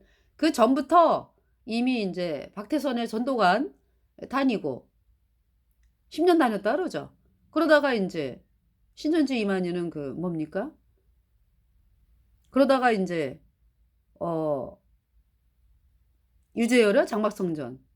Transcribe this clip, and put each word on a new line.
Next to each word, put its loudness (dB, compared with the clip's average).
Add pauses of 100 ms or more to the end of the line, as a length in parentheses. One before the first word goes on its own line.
(340)
그 0
전부터 4 (340)
이미 -2
이제 -6
박태선의 -4
전도관 0 (560)
다니고 -2 (1200)
십 -4
년 6
다녔다 0
그러죠. -6 (360)
그러다가 4
이제 -6 (500)
신천지 0
이만희는 -2
그 -10
뭡니까? -6 (1800)
그러다가 4
이제, -4 (800)
어, -4 (1800)
유재열의 4
장막성전. -4 (180)